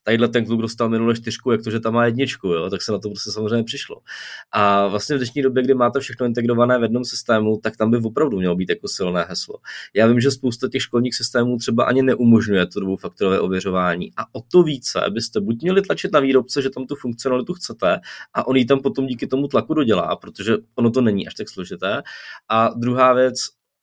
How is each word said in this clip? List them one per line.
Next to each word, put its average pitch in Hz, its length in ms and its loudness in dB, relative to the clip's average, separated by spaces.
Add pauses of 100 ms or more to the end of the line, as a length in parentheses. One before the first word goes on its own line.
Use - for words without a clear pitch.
tadyhle 113 240 4
ten 117 180 0
kluk 113 160 -2
dostal 113 280 -2
minule 113 260 2
čtyřku, 117 360 -6
jak 117 120 0
to, 110 80 -6
že 113 80 -2
tam 117 140 -4
má 117 120 2
jedničku, 120 420 -2
jo, 85 220 -2
tak 95 120 -6
se - 100 -4
na 101 80 -2
to 107 100 -8
prostě 104 220 -10
samozřejmě 110 320 -2
přišlo. - 340 -10 (540)
A 101 360 4
vlastně 101 280 -2
v 135 40 0
dnešní 127 220 -4
době, 127 220 2
kdy 131 100 4
máte 123 260 2
všechno 127 260 -6
integrované 120 540 2
v - 20 0
jednom 117 240 0
systému, 107 580 0
tak 110 140 -4
tam 110 140 2
by 120 60 4
opravdu 117 400 0
mělo 90 180 2
být 92 140 -2
jako 104 180 -2
silné 90 420 -2
heslo. - 260 -10 (380)
Já 110 140 6
vím, 120 120 4
že 131 120 2
spousta 120 380 -4
těch 123 120 -4
školních 123 340 -2
systémů 120 420 0
třeba 117 260 0
ani 131 180 2
neumožňuje 113 640 4
to 101 140 -6
dvoufaktorové 95 600 -2
ověřování 90 800 -2
a - 180 -8
o 123 60 -8 (100)
to 175 120 8
více 139 460 -4
byste 110 300 -4
buď 113 220 -4
měli 185 200 0
tlačit 180 300 -4
na 151 80 4
výrobce, 131 420 2
že 131 80 0
tam 131 180 -10
tu 139 80 -6
funkcionalitu 127 580 -4
chcete, 92 460 -2 (340)
a - 140 -4
on 131 80 2
ji 127 100 4
tam 135 140 2
potom 135 280 -4
díky 127 200 -6
tomu 139 200 -2
tlaku 135 260 0
dodělá, 95 420 0
protože 107 420 -4 (180)
ono 117 160 2
to 127 100 0
není 104 260 0
až - 60 -16
tak - 160 -10
složité. 95 520 -6 (480)
A 113 260 4
druhá 123 380 4
věc, 127 220 4 (480)